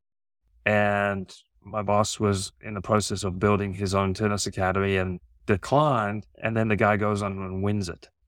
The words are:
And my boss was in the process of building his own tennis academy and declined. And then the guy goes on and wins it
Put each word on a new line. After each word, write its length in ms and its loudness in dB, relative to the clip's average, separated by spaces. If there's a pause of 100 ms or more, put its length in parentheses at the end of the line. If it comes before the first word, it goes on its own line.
(640)
And 680 0 (280)
my 200 -8
boss 380 0
was 400 0
in 140 -12
the 80 -8
process 420 0
of 160 -4
building 360 2
his 200 -2
own 180 2
tennis 320 -2
academy 520 0
and 240 -2 (240)
declined. 800 0 (160)
And 140 -2
then 100 2
the 80 4
guy 220 4
goes 240 0
on 120 -4
and 300 -6
wins 240 -2
it 220 -14 (180)